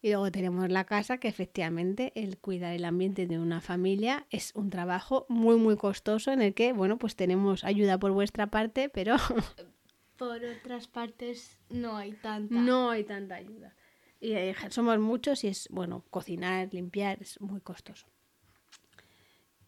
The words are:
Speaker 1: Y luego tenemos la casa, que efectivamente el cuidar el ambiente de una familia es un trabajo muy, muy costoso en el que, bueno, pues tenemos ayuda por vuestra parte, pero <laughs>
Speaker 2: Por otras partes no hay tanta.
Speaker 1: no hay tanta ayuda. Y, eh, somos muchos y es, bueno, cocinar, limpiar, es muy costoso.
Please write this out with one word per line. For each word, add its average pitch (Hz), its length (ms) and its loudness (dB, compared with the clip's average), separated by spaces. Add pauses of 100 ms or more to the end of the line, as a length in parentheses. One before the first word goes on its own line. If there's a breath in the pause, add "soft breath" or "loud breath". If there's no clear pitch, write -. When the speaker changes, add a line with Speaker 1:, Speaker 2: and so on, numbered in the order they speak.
Speaker 1:
Y 226 100 0
luego 196 200 2
tenemos 180 380 0
la 185 140 2
casa, 208 340 -2
que 247 100 -2
efectivamente 180 840 -2
el 196 240 -6
cuidar 175 340 -4
el 175 140 -4
ambiente 185 400 0
de 170 120 -2
una 165 220 0
familia 196 720 0
es - 240 -6
un 202 160 -2
trabajo 180 580 -2
muy, 233 280 6
muy 220 200 6
costoso 214 560 0
en 269 80 4
el 202 140 4
que, 240 180 4
bueno, 202 240 2
pues 233 200 -4
tenemos 185 480 2
ayuda 202 340 4
por 196 140 2
vuestra 202 340 2
parte, 220 420 0
pero 214 280 0
<laughs> - 1000 -4
Speaker 2:
Por 233 260 -6
otras 240 460 -10
partes 240 720 -10 (100)
no 233 300 -4
hay 202 140 -8
tanta. 214 420 -4
Speaker 1:
no 247 360 4
hay 220 140 0
tanta 202 300 -8
ayuda. 202 400 -18 (460 soft breath)
Y, 220 120 -4
eh, 190 220 0 (160)
somos 233 280 4
muchos 226 460 0
y 214 40 2
es, - 220 -6
bueno, 180 380 -6
cocinar, 185 640 -4
limpiar, 190 480 -4
es - 180 -16
muy 196 220 -8
costoso. - 460 -18 (1600 soft breath)